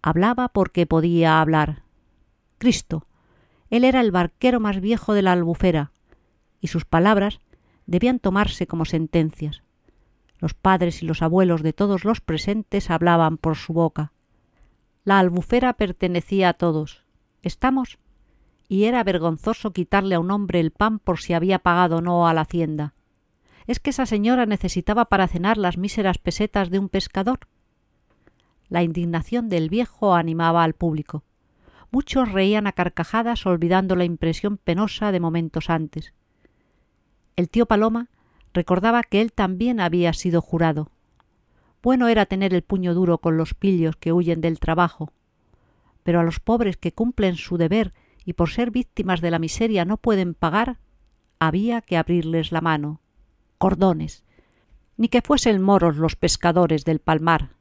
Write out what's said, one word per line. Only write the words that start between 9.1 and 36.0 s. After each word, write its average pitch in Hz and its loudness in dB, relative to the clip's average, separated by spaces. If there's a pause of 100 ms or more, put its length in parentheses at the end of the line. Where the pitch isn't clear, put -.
Los 160 -4
padres 180 0
y - -8
los 160 -2
abuelos 170 2
de 156 -2
todos 196 -2
los 226 0
presentes 196 -4
hablaban 165 2
por 160 -2
su - -10
boca. 160 -2 (920)
La 196 4
albufera 190 0
pertenecía 180 0
a 170 0
todos. 156 -4 (380)
¿Estamos? 254 -2 (680)
Y 190 2
era 233 2
vergonzoso 180 -2
quitarle 190 -2
a 170 2
un 180 -2
hombre 196 -2
el 160 0
pan 214 -2
por 170 -4
si - -4
había 180 0
pagado 175 2
o 165 -2
no 175 2
a 165 2
la 160 0
hacienda. 151 -4 (720)
¿Es 247 -4
que - -4
esa 269 -2
señora 226 2
necesitaba 208 0
para 190 2
cenar 196 0
las 175 -2
míseras 190 -2
pesetas 185 -2
de 190 -2
un 196 -4
pescador? 196 -4 (1300)
La 175 0
indignación 170 -4
del 165 -2
viejo 214 0
animaba 165 2
al 160 2
público. 156 -4 (640)
Muchos 254 -2
reían 202 2
a 190 -4
carcajadas, 220 -2
olvidando 185 2
la 180 0
impresión 170 -2
penosa 196 -2
de 175 0
momentos 165 -4
antes. 160 -6 (1200)